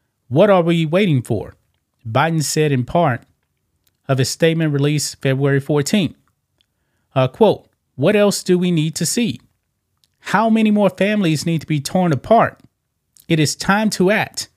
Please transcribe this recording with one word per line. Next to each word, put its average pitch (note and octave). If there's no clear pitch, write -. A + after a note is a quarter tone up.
What F3
are F#3
we E3+
waiting D#3
for?" -
Biden D3
said D3+
in B2+
part D3
of C3+
his B2+
statement E3
released C#3+
February C#3
fourteenth. D3
Uh, C3
quote, -
"What E3
else G3+
do F3+
we F3+
need D#3+
to E3+
see? A3
How G#3+
many A3
more G#3
families F#3+
need E3
to -
be D3+
torn F3+
apart? F3+
It D#3+
is D3
time G#3
to F#3
act. -